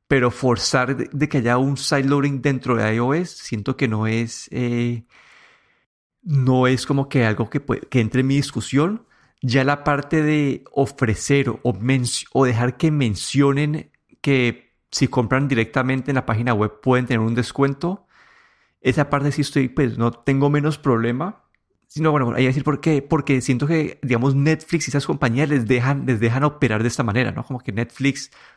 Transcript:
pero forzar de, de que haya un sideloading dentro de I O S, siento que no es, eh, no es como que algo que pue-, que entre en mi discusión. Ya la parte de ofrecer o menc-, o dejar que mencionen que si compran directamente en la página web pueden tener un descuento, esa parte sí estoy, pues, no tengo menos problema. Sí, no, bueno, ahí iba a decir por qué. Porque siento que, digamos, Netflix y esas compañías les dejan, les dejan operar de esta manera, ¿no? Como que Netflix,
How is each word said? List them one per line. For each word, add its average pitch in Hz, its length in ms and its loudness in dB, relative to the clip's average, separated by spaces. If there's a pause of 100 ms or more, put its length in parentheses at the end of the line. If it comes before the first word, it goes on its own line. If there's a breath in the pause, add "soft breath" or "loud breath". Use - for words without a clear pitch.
pero 127 240 2
forzar 127 640 0
de, 139 140 -6
de 147 180 -2
que 147 100 -2
haya 120 200 2
un 135 180 0
sideloading 139 640 0
dentro 123 340 0
de 107 180 0
I 113 40 0
O 127 160 0
S, 170 220 -4
siento 113 400 -6
que 131 120 0
no 110 180 0
es, 117 460 -4
eh, 120 520 -2 (1200 soft breath)
no 127 440 2
es 127 200 0
como 139 220 -2
que 127 160 2
algo 110 240 -2
que - 160 -6
pue-, - 240 -6
que 127 120 0
entre 113 220 0
en 131 40 0
mi 135 100 0
discusión. 143 680 -2 (340 soft breath)
Ya 131 240 0
la 143 200 -2
parte 147 380 0
de 151 500 0
ofrecer 131 760 0
o 117 260 -2
menc-, 123 580 -2
o 135 120 4
dejar 123 320 0
que 160 140 2
mencionen 143 1000 0 (300)
que 127 540 0 (160)
si - 180 0
compran 131 400 0
directamente 131 640 -2
en 135 60 0
la 127 100 -4
página 117 260 0
web 104 300 -2
pueden 127 240 2
tener 113 140 0
un 113 140 0
descuento, 139 720 -2 (760 soft breath)
esa 139 260 2
parte 143 240 0
sí 151 100 0
estoy, 135 260 0
pues, 127 280 -2
no 117 140 0
tengo 139 400 0
menos 147 260 0
problema. 123 680 -2 (440)
Sí, - 140 -8
no, 160 80 4
bueno, 139 180 2
ahí 120 140 2
iba 127 60 4
a 131 40 2
decir 135 120 -2
por 143 160 0
qué. 151 220 2
Porque 143 380 0
siento 127 260 0
que, 156 360 -2
digamos, 127 320 2
Netflix 156 520 0
y - 40 -8
esas 143 160 -2
compañías 143 420 0
les 135 180 0
dejan, 131 400 0
les 120 140 0
dejan 117 240 2
operar 117 380 0
de 117 60 2
esta 120 140 -4
manera, 113 300 0
¿no? - 120 -6
Como 127 160 -10
que - 120 -10
Netflix, 131 580 -4 (260 loud breath)